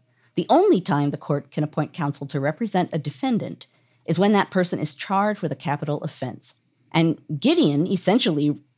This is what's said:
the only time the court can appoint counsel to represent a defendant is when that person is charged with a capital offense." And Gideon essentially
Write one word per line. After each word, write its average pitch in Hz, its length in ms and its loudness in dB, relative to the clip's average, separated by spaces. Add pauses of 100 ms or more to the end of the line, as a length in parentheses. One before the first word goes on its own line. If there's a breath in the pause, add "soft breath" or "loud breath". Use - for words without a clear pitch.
(340)
the 190 160 -2
only 339 300 6
time 143 300 0
the 143 60 -4
court 143 340 -4
can 151 140 -2
appoint 151 300 -4
counsel 143 320 -6
to 139 140 -4
represent 180 520 -2
a 170 60 -2
defendant - 680 -4 (380)
is 160 140 -2
when 202 140 4
that 196 180 2
person 180 280 -2
is 147 140 -6
charged 208 480 -2
with 151 120 -4
a 139 40 -10
capital 147 460 -4
offense." - 540 -10 (360)
And 165 260 2 (220)
Gideon 190 460 2
essentially 165 720 0 (200)